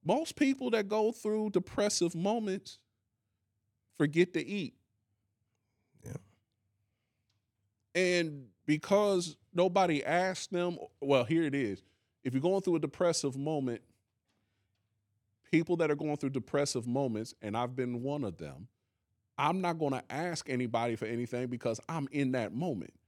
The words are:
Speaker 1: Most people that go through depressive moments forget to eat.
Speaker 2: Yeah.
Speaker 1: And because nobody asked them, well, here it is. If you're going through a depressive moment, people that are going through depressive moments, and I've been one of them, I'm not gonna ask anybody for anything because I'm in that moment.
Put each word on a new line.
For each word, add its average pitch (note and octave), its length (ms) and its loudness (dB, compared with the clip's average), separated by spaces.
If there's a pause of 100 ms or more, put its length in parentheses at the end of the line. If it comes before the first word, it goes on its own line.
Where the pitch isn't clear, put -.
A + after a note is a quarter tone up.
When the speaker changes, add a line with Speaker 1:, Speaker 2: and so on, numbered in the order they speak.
Speaker 1:
Most B3 320 0
people C4 360 2
that G#3+ 180 2
go G#3+ 240 2
through G#3+ 380 -2
depressive G3+ 600 2
moments G3 680 -2 (1160)
forget D#3+ 360 4
to D#3 120 -2
eat. G3 280 -6 (1300)
Speaker 2:
Yeah. - 140 -12 (1800)
Speaker 1:
And E3+ 520 2 (180)
because F3+ 720 2 (160)
nobody F3 500 4
asked F3+ 480 0
them, F3 260 -2 (220)
well, C3+ 240 4
here E3 200 2
it C#3 120 0
is. G#2+ 260 -2 (440)
If B2 80 -2
you're C3 80 2
going F#3 200 2
through F3+ 140 2
a D#3+ 40 0
depressive D3+ 580 0
moment, C#3 440 -2 (1700)
people E3 260 2
that D#3+ 140 2
are D3 40 2
going D3 220 -4
through C3+ 140 -2
depressive B2+ 560 -2
moments, A#2+ 540 -2
and G#2+ 140 -6
I've B2 200 -4
been B2 260 -4
one C#3+ 220 -4
of F2+ 140 -6
them, D2+ 300 -14 (680)
I'm D#3+ 240 2
not E3+ 180 0
gonna C3+ 300 0
ask D#3+ 400 -6
anybody A#2+ 460 0
for A2 100 -6
anything A#2+ 420 -4
because A#2 320 -4 (100)
I'm D#3 220 -4
in C#3+ 220 0
that A2 200 -2
moment. C3 400 -4 (140)